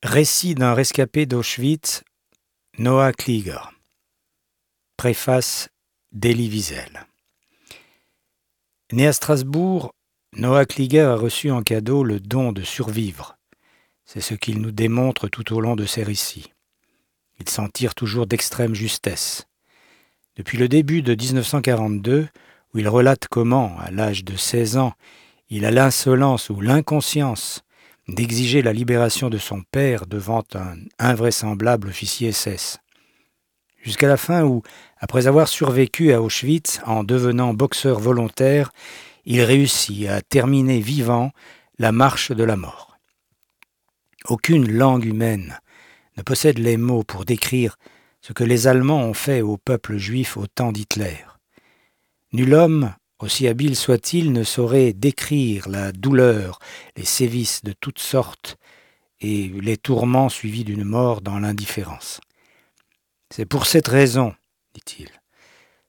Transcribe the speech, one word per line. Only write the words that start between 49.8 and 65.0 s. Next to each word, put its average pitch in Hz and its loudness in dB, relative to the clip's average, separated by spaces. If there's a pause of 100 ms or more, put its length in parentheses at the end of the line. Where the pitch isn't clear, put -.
juif 110 -4
au 101 -6
temps 120 -4
d'Hitler. 104 -6 (1080)
Nul 127 4
homme, 156 6 (260)
aussi 110 -2
habile 127 0
soit-il, 143 0
ne 117 2
saurait 123 2
décrire 113 -2
la 98 -6
douleur, 107 4 (380)
les 90 -10
sévices 120 -2
de 107 -8
toutes - -12
sortes - -4 (640)
et 104 -4
les 98 -4
tourments 123 2
suivis 110 -8
d'une 104 -6
mort 113 0
dans 101 -6
l'indifférence. « 101 -8 (1120)
C'est 110 -8
pour 131 -2
cette 160 2
raison, 127 2 (380)
dit-il, - -20 (800)